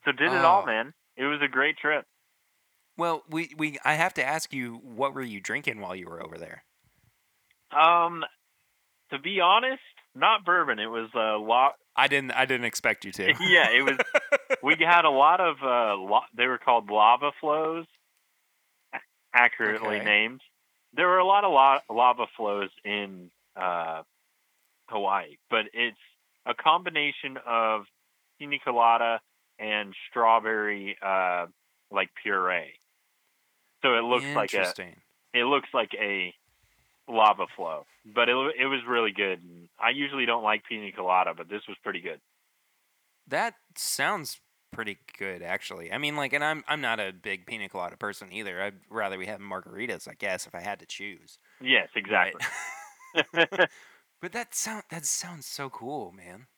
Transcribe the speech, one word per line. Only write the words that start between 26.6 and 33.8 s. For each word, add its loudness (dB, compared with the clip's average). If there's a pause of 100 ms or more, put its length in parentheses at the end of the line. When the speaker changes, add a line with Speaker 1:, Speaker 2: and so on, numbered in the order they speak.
Speaker 1:
of 0 (560)
pina -8
colada 2 (400)
and -4 (160)
strawberry, 2
uh, 0 (460)
like, 0 (140)
puree. -2 (1040)